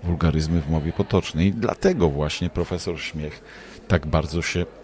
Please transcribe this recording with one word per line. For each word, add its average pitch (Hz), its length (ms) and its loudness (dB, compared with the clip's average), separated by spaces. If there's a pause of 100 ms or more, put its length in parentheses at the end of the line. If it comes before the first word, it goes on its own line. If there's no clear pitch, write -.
wulgaryzmy 80 580 2
w 71 80 -4
mowie 80 240 0
potocznej. 95 600 2
Dlatego 117 560 2
właśnie 73 400 -2
profesor 87 500 -4
Śmiech 76 440 -8 (440)
tak 82 200 2
bardzo 76 340 0
się 87 240 -2 (180)